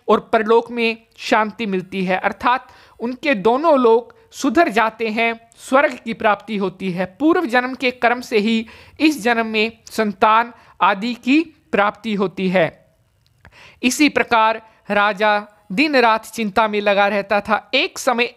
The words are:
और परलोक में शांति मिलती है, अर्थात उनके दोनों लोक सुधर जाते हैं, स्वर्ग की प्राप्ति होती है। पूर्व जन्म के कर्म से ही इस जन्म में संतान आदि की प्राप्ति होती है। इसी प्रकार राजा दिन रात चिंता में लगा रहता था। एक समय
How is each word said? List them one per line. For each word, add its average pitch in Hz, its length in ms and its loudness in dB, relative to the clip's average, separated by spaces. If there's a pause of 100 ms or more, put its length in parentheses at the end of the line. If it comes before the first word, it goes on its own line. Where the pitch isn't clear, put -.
और 214 240 0
परलोक 226 380 2
में 226 260 -2 (200)
शांति 220 480 -2
मिलती 190 400 -4
है, 185 120 0
अर्थात 247 500 -2 (320)
उनके 254 360 -4
दोनों 254 440 2
लोक 233 340 2 (180)
सुधर 294 380 0
जाते 220 400 -2
हैं, 226 480 -4
स्वर्ग 269 480 0
की 220 80 -6
प्राप्ति 214 440 -2
होती 190 340 -4
है। 180 280 -6
पूर्व 339 260 2
जन्म 247 280 -2
के 254 180 -4
कर्म 247 300 0
से 247 160 -2
ही 226 300 0 (320)
इस 285 240 0
जन्म 226 220 0
में 220 260 -2 (200)
संतान 220 640 0 (280)
आदि 202 320 0
की 285 580 -2
प्राप्ति 208 420 -2
होती 190 360 -2
है। 170 460 -2 (880)
इसी 277 260 2
प्रकार 226 520 0 (280)
राजा 208 580 0 (240)
दिन 285 240 0
रात 220 300 2
चिंता 220 420 -2
में 208 140 -4
लगा 202 260 2
रहता 202 340 -2
था। - 320 -4
एक 302 260 -2
समय 240 380 0